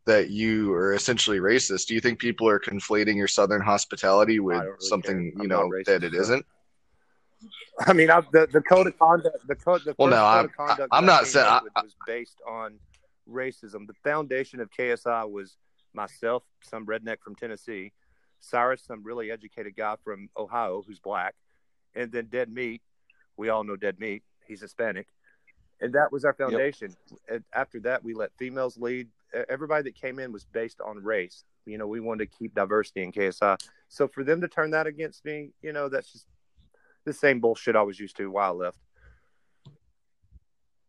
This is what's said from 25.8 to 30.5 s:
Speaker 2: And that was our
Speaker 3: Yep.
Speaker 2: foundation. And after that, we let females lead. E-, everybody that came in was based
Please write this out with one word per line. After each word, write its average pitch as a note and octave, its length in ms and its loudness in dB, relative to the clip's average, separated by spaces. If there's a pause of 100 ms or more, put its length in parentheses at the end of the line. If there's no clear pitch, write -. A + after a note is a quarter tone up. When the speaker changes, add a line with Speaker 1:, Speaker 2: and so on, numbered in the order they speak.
Speaker 2:
And B2 140 -6
that D3 180 2
was C#3 120 -4
our C#3+ 140 0
Speaker 3:
Yep. C3 120 -4
Speaker 2:
foundation. A2+ 440 -4 (340)
And A2+ 140 -8 (100)
after A#2+ 280 -6
that, A#2+ 240 -4
we A2+ 100 -10
let G#2+ 240 -6
females B2+ 380 -6
lead. B2 320 -8 (260)
E-, - 40 -6 (100)
everybody D3+ 360 -4
that - 160 -14
came C3 200 -10
in B2+ 100 -10
was G#2 140 -14
based A2+ 360 -10